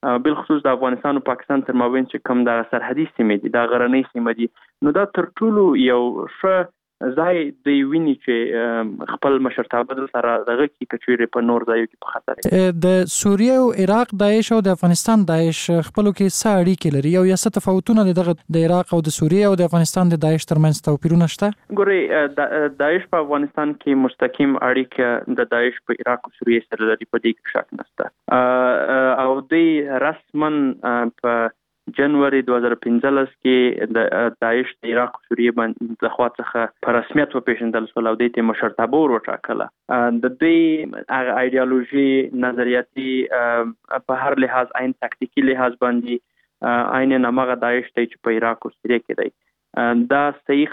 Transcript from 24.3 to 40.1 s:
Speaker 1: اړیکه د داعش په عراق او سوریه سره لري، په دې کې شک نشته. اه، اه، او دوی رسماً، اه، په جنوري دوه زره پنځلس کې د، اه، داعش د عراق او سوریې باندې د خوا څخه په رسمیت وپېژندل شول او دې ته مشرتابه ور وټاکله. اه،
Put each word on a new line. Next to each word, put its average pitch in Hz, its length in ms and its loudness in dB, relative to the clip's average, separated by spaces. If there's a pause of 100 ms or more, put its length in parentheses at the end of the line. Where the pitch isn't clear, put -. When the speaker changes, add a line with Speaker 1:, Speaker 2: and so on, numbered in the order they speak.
Speaker 1:
اړیکه 127 840 -2
د 120 160 -2
داعش 120 320 -2
په 123 140 -4
عراق 123 240 -2
او - 160 -18
سوریه 117 300 0
سره 107 200 -6
لري، 110 220 -4
په 117 60 -2
دې 117 120 0
کې - 140 -8 (100)
شک - 120 -2 (140)
نشته. - 300 -10
اه، 127 640 0 (220)
اه، 131 260 2
او 135 180 0
دوی 160 280 2 (380)
رسماً، 151 460 -4 (300)
اه، 120 240 -2 (160)
په 117 160 0 (580)
جنوري 139 460 2
دوه 123 180 0
زره 117 160 0 (100)
پنځلس 131 460 0
کې 127 640 0
د، - 20 0
اه، 113 340 0 (100)
داعش 117 300 -2
د - 200 -12
عراق 120 240 -2
او - 120 -16
سوریې 120 300 0
باندې 113 460 -6
د 113 120 -2
خوا 123 120 0
څخه - 580 -6
په 120 100 0
رسمیت 143 400 -2
وپېژندل 113 560 -2
شول 117 140 -2
او 113 80 0
دې 120 200 0
ته 120 80 0
مشرتابه 113 560 0
ور 147 160 2
وټاکله. 110 520 -6 (240)
اه، 120 200 2